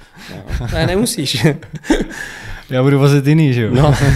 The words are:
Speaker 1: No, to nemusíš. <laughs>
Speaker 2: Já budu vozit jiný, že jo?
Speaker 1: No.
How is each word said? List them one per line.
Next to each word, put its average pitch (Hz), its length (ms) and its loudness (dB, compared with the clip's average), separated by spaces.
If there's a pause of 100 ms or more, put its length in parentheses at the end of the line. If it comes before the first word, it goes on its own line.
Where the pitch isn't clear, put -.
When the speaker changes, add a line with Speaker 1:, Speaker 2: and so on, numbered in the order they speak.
(320)
Speaker 1:
No, 98 380 -8
to 165 180 -2
nemusíš. 170 640 -2
<laughs> - 1200 -6
Speaker 2:
Já 127 120 0
budu 139 160 4
vozit 139 280 2
jiný, 151 260 4
že 120 100 0
jo? 107 120 0
Speaker 1:
No. 139 200 4 (220)